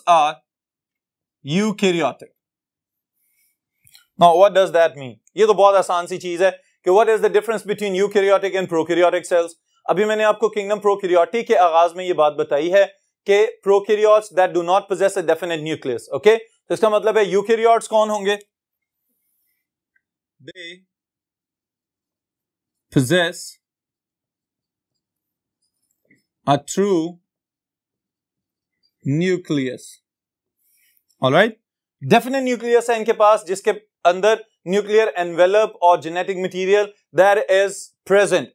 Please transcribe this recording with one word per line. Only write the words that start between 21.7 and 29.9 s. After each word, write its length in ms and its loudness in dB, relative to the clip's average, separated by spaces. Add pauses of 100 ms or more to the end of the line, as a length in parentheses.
possess 480 0 (3000)
a 100 2 (180)
true 440 -2 (1900)
nucleus। 840 -4 (1300)